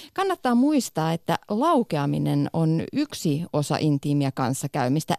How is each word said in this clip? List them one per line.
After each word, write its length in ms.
kannattaa 420
muistaa, 580
että 260
laukeaminen 1040
on 300
yksi 500
osa 260
intiimiä 520
kanssakäymistä, 880